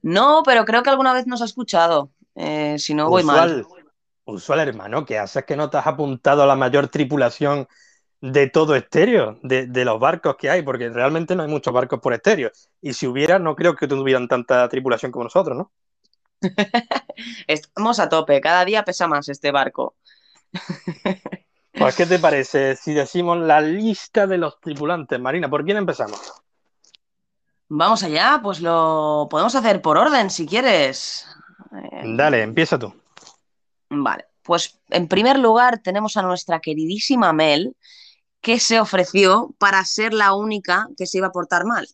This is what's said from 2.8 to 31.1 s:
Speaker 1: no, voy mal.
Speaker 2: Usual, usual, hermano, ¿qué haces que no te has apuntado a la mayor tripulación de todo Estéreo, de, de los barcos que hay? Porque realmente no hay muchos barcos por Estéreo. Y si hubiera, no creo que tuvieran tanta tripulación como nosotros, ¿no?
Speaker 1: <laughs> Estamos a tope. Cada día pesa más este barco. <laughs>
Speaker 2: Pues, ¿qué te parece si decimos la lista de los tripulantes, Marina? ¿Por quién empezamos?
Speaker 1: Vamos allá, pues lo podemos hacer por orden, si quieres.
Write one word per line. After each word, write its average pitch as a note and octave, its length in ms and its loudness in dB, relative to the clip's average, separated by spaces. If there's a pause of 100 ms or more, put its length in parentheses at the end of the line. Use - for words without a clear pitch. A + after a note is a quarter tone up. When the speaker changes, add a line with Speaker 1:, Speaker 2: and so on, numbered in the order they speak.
Speaker 1:
no, D3+ 160 0
voy F3+ 140 4
mal. D3+ 380 2
Speaker 2:
Usual, - 240 -20 (400)
usual, A2+ 360 -4
hermano, A#2 440 -6
¿qué A#2+ 140 -8
haces G#2 260 -8
que D3 120 -6
no D3 140 -4
te D3+ 60 -2
has C#3+ 100 -2
apuntado C#3+ 560 0
a C#3 40 6
la C3+ 100 4
mayor C3+ 320 0
tripulación C#3+ 760 -2 (540)
de C3 280 2
todo D#3 260 2
Estéreo, D3+ 680 2
de, C3 240 -2
de B2+ 180 -2
los A2 140 0
barcos D#3 380 0
que C#3 120 -4
hay? F3 140 0
Porque B2 260 -6
realmente D3+ 460 -2
no F3 80 -4
hay D3 60 -6
muchos D3 240 -4
barcos B2+ 280 -2
por B2 120 0
Estéreo. C#3 380 0 (300)
Y C#3 120 -8
si C3+ 140 -6
hubiera, D3+ 320 2
no D#3+ 160 -2
creo E3 200 0
que D3 120 -6
tuvieran C3+ 400 0
tanta B2 420 2
tripulación B2+ 420 -4
como A#2+ 140 -8
nosotros, D3+ 320 -2
¿no? F3+ 140 -10 (680)
Speaker 1:
<laughs> - 1080 -6
Estamos G#3 520 -2
a F3+ 100 0
tope. D#3 320 2
Cada F3+ 240 2
día G#3 200 0
pesa F3+ 220 -2
más D3 220 -2
este C#3+ 220 -4
barco. C3+ 440 -2 (580)
<laughs> - 960 -8 (280)
Speaker 2:
Pues, - 200 2
¿qué F3 100 2
te F3 140 2
parece C#3 560 2
si - 180 -8
decimos E3+ 460 0
la D#3 200 4
lista G3 680 -2
de F#3+ 100 0
los D#3+ 240 -4
tripulantes, D3 580 -6
Marina? C#3 300 -2
¿Por D3 160 -2
quién G3+ 120 0
empezamos? C3 540 -6 (1400)
Speaker 1:
Vamos F#3+ 340 2
allá, F#3 400 2
pues F3+ 180 -6
lo D#3 680 0
podemos F#3 260 0
hacer A3 260 2
por D3+ 160 2
orden, A#3+ 320 4
si E3 160 -6
quieres. F3+ 800 0 (680)